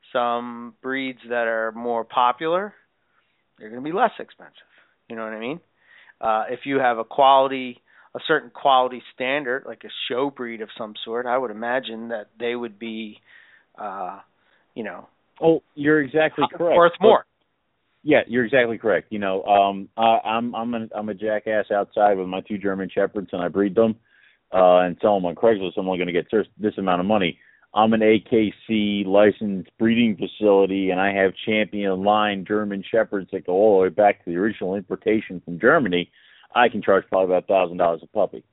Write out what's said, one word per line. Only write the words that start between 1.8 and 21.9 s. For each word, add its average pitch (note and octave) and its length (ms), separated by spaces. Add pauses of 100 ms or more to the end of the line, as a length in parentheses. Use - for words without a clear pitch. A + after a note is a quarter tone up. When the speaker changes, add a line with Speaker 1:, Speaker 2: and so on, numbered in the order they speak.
Speaker 1:
popular, E3 720 (840)
they're G#2+ 120
gonna A#2+ 120
be D3+ 100
less G#3+ 260
expensive. - 380 (520)
You A2+ 80
know A2+ 80
what A2 80
I A2 80
mean? C3+ 200 (600)
Uh, A2 300
if B2 160
you C#3 120
have B2 200
a A2+ 60
quality, C3+ 800 (320)
a C3 120
certain B2+ 240
quality B2+ 520 (120)
standard, C3 520
like A2+ 180
a G#2+ 60 (180)
show C3 220
breed A#2 300
of G#2+ 160
some G#2+ 180 (100)
sort, A#2 220
I B2 120
would B2+ 120
imagine A#2 580
that A#2 200 (100)
they A#2+ 160
would A#2 240
be, A2 420 (560)
uh, F#2+ 440 (540)
you A#2 100
know, F#2+ 240 (340)
Speaker 2:
Oh, E3 200 (120)
you're D3 280
exactly D#3 420
Speaker 1:
uh, - 140
Speaker 2:
correct. E3+ 180
Speaker 1:
worth E3+ 240
Speaker 2:
But F#3 60
Speaker 1:
more. E3+ 200 (760)
Speaker 2:
Yeah, C#3+ 240
you're A#2+ 180
exactly A#2 340
correct. F#2 320
You G#2+ 100
know, F#2+ 240
um, G2 520
I, A2+ 280
I'm, A#2 300
I'm A#2 200
an, A2+ 200
I'm G#2+ 140
a G#2+ 60
jackass G#2+ 560
outside G2+ 480